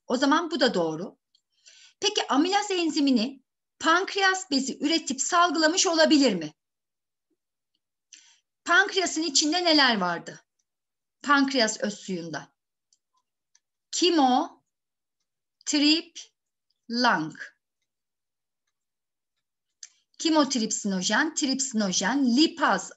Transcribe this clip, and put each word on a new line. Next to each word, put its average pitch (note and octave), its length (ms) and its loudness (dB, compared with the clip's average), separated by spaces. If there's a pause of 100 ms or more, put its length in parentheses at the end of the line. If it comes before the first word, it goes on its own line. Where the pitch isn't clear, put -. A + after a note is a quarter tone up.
O B3 100 -2
zaman D4+ 340 2
bu D4+ 80 -4
da A#3+ 140 2
doğru. E3 440 -4 (840)
Peki G#4 280 -4
amilaz F#4+ 440 0
enzimini C#4 720 0 (360)
pankreas F#4 720 0
bezi C4 280 -2
üretip D#4 420 -2
salgılamış E4+ 680 2
olabilir D4 480 4
mi? D#3 180 -8 (2000)
Pankreasın F4 560 2
içinde D#4+ 420 0
neler C#4+ 340 4
vardı? E3+ 480 -6 (760)
Pankreas C4+ 600 2
öz G3+ 120 -4
suyunda. E3+ 600 -10 (1400)
Kimo, D4+ 720 0 (1000)
trip, D4+ 540 0 (680)
lang. A3 440 0 (2750)
Kimotripsinojen, A3 1160 -2
tripsinojen, A#3 1000 0
lipaz, C4+ 580 0